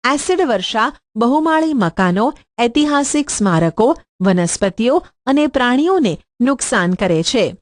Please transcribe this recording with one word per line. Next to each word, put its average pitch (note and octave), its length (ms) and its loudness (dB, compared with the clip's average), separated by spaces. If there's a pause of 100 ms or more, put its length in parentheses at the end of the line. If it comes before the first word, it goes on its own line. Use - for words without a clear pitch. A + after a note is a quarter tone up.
(140)
એસિડ F4+ 280 -2
વર્ષા A#3 520 -2 (220)
બહુમાળી D#4 580 0
મકાનો, G3 600 0 (280)
ઐતિહાસિક C#4+ 680 0
સ્મારકો, G3 680 0 (240)
વનસ્પતિઓ G3 840 0 (200)
અને D4 220 2
પ્રાણીઓને C4 720 0 (220)
નુકસાન A#3+ 520 0
કરે F3 300 0
છે. F#3 380 -2